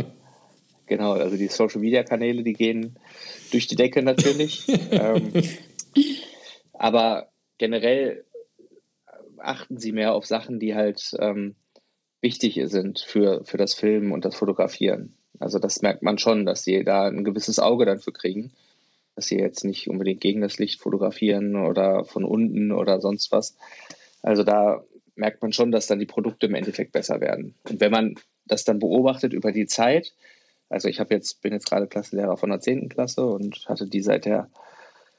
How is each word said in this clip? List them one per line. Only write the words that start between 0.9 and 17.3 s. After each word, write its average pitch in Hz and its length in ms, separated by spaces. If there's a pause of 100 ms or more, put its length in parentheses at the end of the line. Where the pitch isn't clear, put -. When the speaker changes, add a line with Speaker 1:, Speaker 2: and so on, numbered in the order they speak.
Speaker 1:
also 92 220
die 98 120
Social-Media-Kanäle, 117 960
die 117 100
gehen 113 420 (540)
durch 120 160
die - 100
Decke 127 260
natürlich. 139 640
Speaker 2:
<laughs> 262 240
Speaker 1:
Ähm, 113 420 (1400)
aber 113 560 (300)
generell 117 680 (1120)
achten - 400
sie 110 140
mehr 110 220
auf 107 120
Sachen, 113 340
die 107 140
halt, 107 440
ähm, 101 360 (640)
wichtig 120 440
sind 95 340
für, 101 460
für - 140
das 98 160
Filmen 107 360
und 90 140
das 95 100
Fotografieren. 98 800 (240)
Also 101 220
das - 220
merkt 101 200
man 104 160
schon, 110 280
dass - 180
sie 95 180
da 98 240
ein 101 160
gewisses 104 380